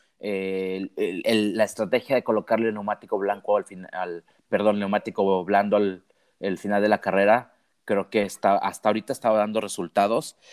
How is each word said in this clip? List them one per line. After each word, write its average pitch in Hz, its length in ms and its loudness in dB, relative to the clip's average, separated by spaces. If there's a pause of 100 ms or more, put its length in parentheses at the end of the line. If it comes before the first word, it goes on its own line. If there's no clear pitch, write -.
(180)
Eh, 95 580 -4
el, 95 200 -6
el, 92 280 -4
el, 107 320 2
la 110 60 2
estrategia 113 540 -2
de 120 80 0
colocarle 113 440 0
el 107 60 -2
neumático 104 440 -4
blanco 101 380 0
al 98 100 -2
fin-, 92 260 -16
al, 90 320 -8 (240)
perdón, 104 320 2
neumático 98 640 0
blando 101 320 2
al, 95 260 0 (380)
el 95 180 -4
final 101 240 0
de 107 60 4
la 104 120 2
carrera, 101 540 2 (320)
creo 98 220 0
que 107 140 0
está, 98 340 0
hasta 98 320 -2
ahorita 107 240 -2
estaba 110 260 0
dando 107 220 0
resultados. 104 760 -2 (160)